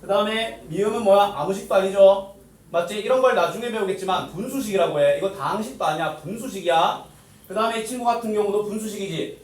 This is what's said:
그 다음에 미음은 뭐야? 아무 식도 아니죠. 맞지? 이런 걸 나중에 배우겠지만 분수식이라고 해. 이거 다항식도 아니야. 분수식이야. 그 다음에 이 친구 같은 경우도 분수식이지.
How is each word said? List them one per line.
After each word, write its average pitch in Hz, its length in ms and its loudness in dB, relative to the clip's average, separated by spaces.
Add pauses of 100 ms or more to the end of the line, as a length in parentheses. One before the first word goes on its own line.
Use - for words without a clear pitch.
그 - 60 -18
다음에 214 600 -2
미음은 208 340 -2
뭐야? 202 320 6
아무 175 180 -4
식도 208 220 -2
아니죠. 196 580 6 (380)
맞지? 190 260 -2
이런 247 240 2
걸 247 140 4
나중에 220 340 0
배우겠지만 185 640 -4
분수식이라고 196 680 -2
해. 190 200 4
이거 196 120 -2
다항식도 208 540 -4
아니야. 156 320 -2
분수식이야. 190 880 -2 (420)
그 190 60 -12
다음에 220 260 -2
이 214 60 -6
친구 240 200 -8
같은 233 280 -2
경우도 208 300 0
분수식이지. 196 800 -8